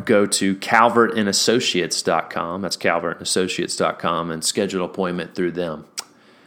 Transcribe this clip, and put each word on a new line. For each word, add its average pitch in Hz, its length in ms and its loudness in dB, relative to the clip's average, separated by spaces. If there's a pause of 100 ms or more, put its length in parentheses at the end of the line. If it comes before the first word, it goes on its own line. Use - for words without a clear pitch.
go 101 220 4
to 98 300 0
calvert 113 600 4
and 107 120 0
associates 98 720 0
dot 82 280 0
com. 85 300 -6
That's 90 160 -4
calvert 85 400 0
and - 60 -16
associates - 520 -2
dot 82 240 0
com, 85 320 -2
and 80 140 -8
schedule 95 400 -2
an 82 60 -8
appointment 90 440 -4
through 90 180 -2
them. 80 340 -6 (600)